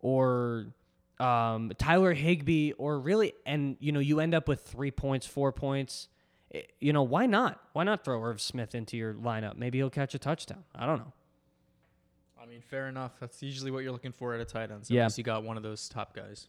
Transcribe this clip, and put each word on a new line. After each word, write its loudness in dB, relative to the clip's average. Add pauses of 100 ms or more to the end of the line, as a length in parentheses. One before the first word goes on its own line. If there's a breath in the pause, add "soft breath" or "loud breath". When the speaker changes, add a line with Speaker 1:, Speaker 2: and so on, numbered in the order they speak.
Speaker 1:
or, 2 (520)
um, 2
Tyler 6
Higbee 2
or -2
really, 2 (100)
and, 0
you 0
know, 2
you 4
end 2
up 2
with 0
three -4
points, -2
four 0
points. -4 (460)
I, -8 (160)
you 4
know, 6
why 4
not? 4 (140)
Why 2
not 0
throw -2
Irv -4
Smith -6
into -6
your -4
lineup? -4
Maybe -2
he'll 0
catch -4
a -4
touchdown. -6 (100)
I -6
don't 0
know. -12 (1300)
Speaker 2:
I -20
mean, -20
fair -8
enough. -8
That's -12
usually -6
what -4
you're -6
looking -10
for -6
at -4
a -6
tight -6
end. -14
So 2
Speaker 1:
Yeah. 8
Speaker 2:
at 6
least 0
you -6
got -2
one -6
of -8
those -10
top -10
guys. -16